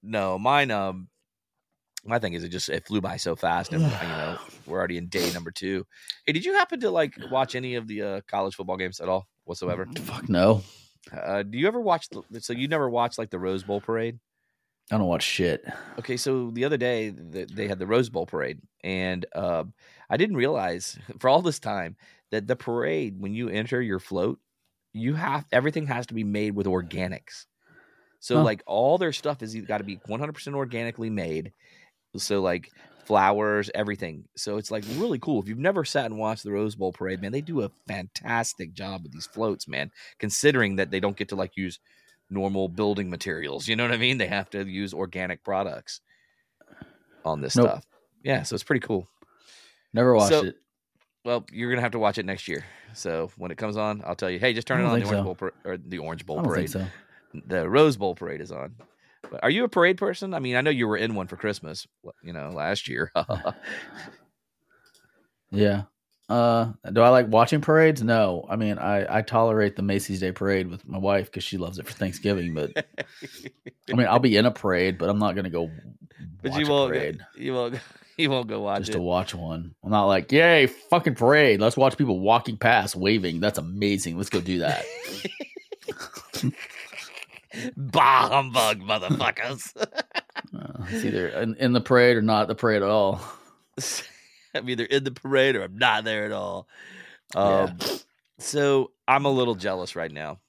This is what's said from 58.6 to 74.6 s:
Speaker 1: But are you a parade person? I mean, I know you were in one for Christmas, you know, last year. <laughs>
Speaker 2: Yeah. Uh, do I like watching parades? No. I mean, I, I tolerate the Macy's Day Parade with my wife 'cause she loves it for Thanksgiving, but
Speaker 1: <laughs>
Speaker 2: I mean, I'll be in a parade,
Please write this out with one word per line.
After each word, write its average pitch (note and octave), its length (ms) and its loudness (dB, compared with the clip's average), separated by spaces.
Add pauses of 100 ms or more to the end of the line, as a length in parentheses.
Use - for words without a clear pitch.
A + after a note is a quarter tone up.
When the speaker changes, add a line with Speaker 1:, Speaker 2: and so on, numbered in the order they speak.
Speaker 1:
But - 140 -10
are B2 60 4
you G#3 140 2
a B3 40 0
parade F#3 300 4
person? G3 380 -4
I D#3+ 40 -2
mean, B2 160 -2
I B2+ 60 4
know D3 80 2
you B2 180 2
were G#2+ 100 2
in A2 180 -2
one F#2+ 120 -4
for F#2 80 -12
Christmas, F#2+ 520 -6 (360)
you F2 80 -14
know, D2+ 200 -10
last E2+ 360 -4
year. C2 280 -4
<laughs> E2 60 2 (2250)
Speaker 2:
Yeah. G2+ 320 2 (440)
Uh, A#2 460 4 (180)
do A2 100 6
I A#2+ 80 10
like B2+ 180 8
watching A2+ 340 6
parades? D#3 420 6
No. G#2+ 460 2
I G2 60 -2
mean, G#2+ 240 0
I, G2 400 0
I - 20 -2
tolerate A2 540 2
the G2 80 -4
Macy's G2 360 0
Day F#2 120 0
Parade F#2+ 360 0
with F2 200 -12
my F#2+ 100 -8
wife F#2+ 340 2
'cause - 120 -8
she - 140 -6
loves F2+ 220 -6
it - 60 -10
for - 80 -14
Thanksgiving, F#2 600 -2
but D#2 220 -4
Speaker 1:
<laughs> - 240 -8 (920)
Speaker 2:
I - 60 -2
mean, A#2+ 120 6
I'll A#2+ 120 6
be A#2+ 160 6
in G#2+ 100 6
a B2 60 4
parade, F#2 460 2